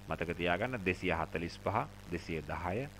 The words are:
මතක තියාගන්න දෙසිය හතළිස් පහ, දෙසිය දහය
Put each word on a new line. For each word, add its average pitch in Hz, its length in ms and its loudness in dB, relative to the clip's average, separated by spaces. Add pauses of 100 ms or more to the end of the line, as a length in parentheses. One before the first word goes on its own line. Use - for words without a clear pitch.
මතක 82 320 0
තියාගන්න 92 480 2
දෙසිය 90 280 4
හතළිස් 82 460 0
පහ, 98 180 0 (300)
දෙසිය 85 360 -2
දහය 87 460 -2 (120)